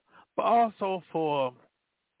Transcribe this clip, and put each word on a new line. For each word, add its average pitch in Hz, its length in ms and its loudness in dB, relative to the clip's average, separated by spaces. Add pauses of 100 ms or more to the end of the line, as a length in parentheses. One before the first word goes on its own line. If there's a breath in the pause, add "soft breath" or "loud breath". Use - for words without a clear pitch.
(360 soft breath)
but 247 60 -4
also 208 680 0
for 147 440 -2 (680)